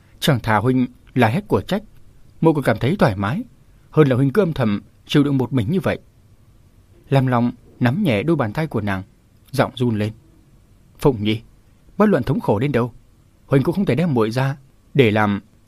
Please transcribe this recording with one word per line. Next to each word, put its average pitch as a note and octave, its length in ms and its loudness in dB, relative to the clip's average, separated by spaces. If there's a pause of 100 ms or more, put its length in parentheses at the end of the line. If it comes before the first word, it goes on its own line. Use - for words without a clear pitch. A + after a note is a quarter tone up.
(200)
Chẳng C3+ 200 0
thà A2 180 0
huynh B2+ 300 0 (280)
la A#2+ 120 4
hét D3+ 200 -2
của G2+ 140 0
trách, G3+ 220 -4 (580)
muội E3 120 4
còn D3 100 -4
cảm A#2 160 0
thấy B2 160 -2
thoải A#2 200 2
mái G#2+ 280 -4 (480)
hơn D3+ 160 4
là C3 80 2
huynh C3+ 180 0
cứ G#3+ 80 2
âm E3+ 120 0
thầm G#2+ 280 -2 (240)
chịu D3 180 2
đựng C#3 140 -2
một B2 160 -2
mình A#2+ 180 -2
như F#3+ 80 0
vậy." A2+ 200 -4 (1080)
Lam C3 180 2
Long A#2+ 240 0 (280)
nắm C3 240 0
nhẹ A#2 200 0
đôi D#3+ 120 0
bàn A#2 180 -2
tay D#3+ 140 -4
của A#2+ 140 -4
nàng, G2 220 -4 (480)
giọng B2+ 240 0
run A#2+ 240 -2
lên. G#2+ 140 -4 (840)
"Phụng A#2 240 0
Nhi, G#2+ 180 -2 (560)
bất G3+ 120 4
luận D3+ 140 2
thống D3 160 -2
khổ G#2+ 200 -2
đến C#3+ 120 -2
đâu, A#2+ 220 -2 (540)
huynh C#3 160 2
cũng E3+ 120 -2
không G3 100 -2
thể C3 100 0
đem D#3+ 180 0
muội A2+ 180 0
ra C3+ 260 -4 (360)
để A#2+ 180 4
làm G#2 280 2 (280)